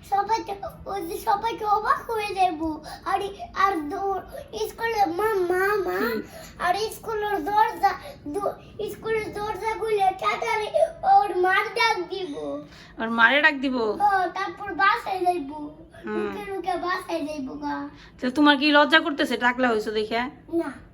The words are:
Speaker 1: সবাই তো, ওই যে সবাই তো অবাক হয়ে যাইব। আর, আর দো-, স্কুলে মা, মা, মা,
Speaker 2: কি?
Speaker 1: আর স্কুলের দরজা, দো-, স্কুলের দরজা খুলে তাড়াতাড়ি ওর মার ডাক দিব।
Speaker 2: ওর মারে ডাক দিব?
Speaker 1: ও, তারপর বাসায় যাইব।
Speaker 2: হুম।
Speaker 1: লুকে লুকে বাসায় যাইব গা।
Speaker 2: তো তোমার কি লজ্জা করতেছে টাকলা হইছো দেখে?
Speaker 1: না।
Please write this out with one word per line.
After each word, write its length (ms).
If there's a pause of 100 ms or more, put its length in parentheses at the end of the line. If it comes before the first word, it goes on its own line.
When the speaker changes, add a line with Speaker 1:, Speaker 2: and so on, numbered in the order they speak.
(100)
Speaker 1:
সবাই 360
তো, 440
ওই 160
যে 120
সবাই 380
তো 100
অবাক 440
হয়ে 240
যাইব। 460 (240)
আর, 160 (340)
আর 360
দো-, 300 (480)
স্কুলে 380
মা, 280
মা, 320
মা, 440
Speaker 2:
কি? 120 (360)
Speaker 1:
আর 160
স্কুলের 720
দরজা, 500 (320)
দো-, 640
স্কুলের 420
দরজা 460
খুলে 320 (100)
তাড়াতাড়ি 460 (360)
ওর 400
মার 220
ডাক 440
দিব। 280 (600)
Speaker 2:
ওর 120
মারে 320
ডাক 120
দিব? 220
Speaker 1:
ও, 200 (380)
তারপর 400
বাসায় 460
যাইব। 320
Speaker 2:
হুম। 840
Speaker 1:
লুকে 160
লুকে 240
বাসায় 440
যাইব 420
গা। 260 (320)
Speaker 2:
তো 100
তোমার 260
কি 160
লজ্জা 280
করতেছে 360
টাকলা 320
হইছো 220
দেখে? 280
Speaker 1:
না। 540 (220)